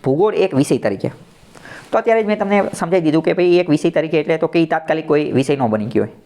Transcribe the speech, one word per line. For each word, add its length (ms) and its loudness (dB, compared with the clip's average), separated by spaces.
ભૂગોળ 300 2
એક 200 0
વિષય 240 2
તરીકે. 300 -4
તો 60 2
અત્યારે 240 2
જ 40 -2
મેં 120 0
તમને 260 2
સમજાવી 260 0
દીધું 220 2
કે 100 0
ભાઈ 140 2
એક 240 4
વિષય 200 2
તરીકે 300 0
એટલે 180 -2
તો 80 -2
કે 120 0
ઈ 80 4
તાત્કાલિક 420 -4
કોઈ 240 0
વિષય 240 0
ન 100 -2
બની 200 -2
ગયો 180 0
હોય 80 -8